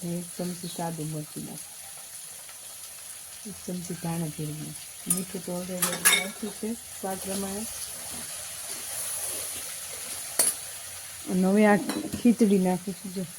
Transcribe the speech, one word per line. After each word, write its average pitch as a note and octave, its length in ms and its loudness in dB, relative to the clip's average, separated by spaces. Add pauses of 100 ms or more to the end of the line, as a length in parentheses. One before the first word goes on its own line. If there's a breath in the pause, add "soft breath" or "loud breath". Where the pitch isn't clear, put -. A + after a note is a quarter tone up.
ને E3+ 140 -2
એક F3 80 -6 (120)
ચમચી F3 300 -4 (100)
સાદું E3 300 -2
મરચું D3+ 380 -6
નાખું. - 340 -10 (1700)
એક F3+ 60 -8 (100)
ચમચી F3+ 280 -4
ધાણા E3 340 -2
જીરું D3+ 300 -4
નાખું. D3+ 580 0
મીઠું F#3 300 -4
તો F3+ 60 -4
already F3+ 400 0
નાખ્યું F#3+ 640 2
છે A3 200 -4
સ્વાદ F#3+ 440 -6
પ્રમાણે. G3 480 -4 (3750)
અને F#3 180 6
હવે G#3 200 10
આ G#3 100 10 (440)
ખીચડી G#3 380 10
નાખું F#3 340 4
છું F#3 200 -8
જો. F#3 120 -2 (140)